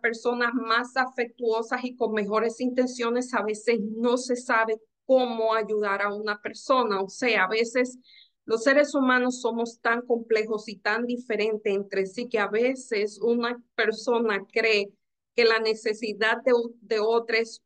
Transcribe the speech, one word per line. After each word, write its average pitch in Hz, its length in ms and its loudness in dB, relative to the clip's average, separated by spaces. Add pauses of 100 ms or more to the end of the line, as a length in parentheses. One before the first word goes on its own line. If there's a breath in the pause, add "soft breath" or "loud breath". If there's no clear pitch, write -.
personas 240 520 0
más 233 440 -2
afectuosas 240 840 -2
y 247 120 -6
con 214 180 -2
mejores 214 460 0
intenciones, 247 720 -2
a 208 100 0
veces 214 380 0
no 226 360 0
se 254 180 -4
sabe 226 440 0 (260)
cómo 233 480 2
ayudar 208 480 0
a 202 120 0
una 208 280 -4
persona. 214 600 0
O 190 80 -6
sea, 220 360 0
a - 40 2
veces 233 500 -2 (460 soft breath)
los 220 180 -2
seres 285 320 4
humanos 254 460 2
somos 233 400 -2
tan 233 200 0
complejos 220 680 -2
y 202 100 -10
tan 220 280 -2
diferentes 214 680 -2
entre 196 340 -2
sí 196 200 -8
que 226 120 -2
a 202 80 0
veces 220 760 -2
una 233 400 0 (140)
persona 220 760 0
cree 214 400 2 (440)
que 233 100 4
la 226 140 4
necesidad 220 840 0
de, 254 100 4 (280)
de 214 180 -2
otra 233 380 2
es 226 280 -4